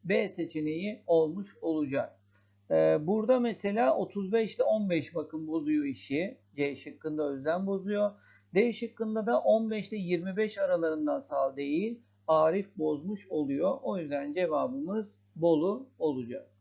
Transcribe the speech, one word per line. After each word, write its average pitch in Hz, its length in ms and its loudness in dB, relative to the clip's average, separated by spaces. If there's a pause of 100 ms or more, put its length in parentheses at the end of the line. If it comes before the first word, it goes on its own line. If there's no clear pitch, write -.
B 208 240 2
seçeneği 165 760 -6
olmuş 165 540 2
olacak. 143 580 -2 (520)
Ee, 160 300 6
burada 214 400 2
mesela 226 560 2
otuz 196 360 -4
beş 226 240 0
ile - 60 0
on 214 280 2
beş 160 240 0
bakın 156 320 -6
bozuyor 151 380 0
işi. 143 540 -4 (180)
C 143 200 -2
şıkkında 151 520 -6
Özlem 151 380 -2
bozuyor. 202 440 0 (440)
D 226 180 4
şıkkında 220 540 -4
da 240 140 2
on 220 300 4
beş 214 220 -6
ile 214 60 -6
yirmi 180 380 -2
beş 214 220 -2
aralarında 160 540 0
asal 135 440 -2
değil, 170 440 -2 (280)
Arif 160 480 4
bozmuş 156 540 -2
oluyor. 156 520 0
O 208 160 -4
yüzden 143 340 -4
cevabımız 156 880 -2 (160)
Bolu 170 520 2 (100)
olacak. 127 520 -4 (100)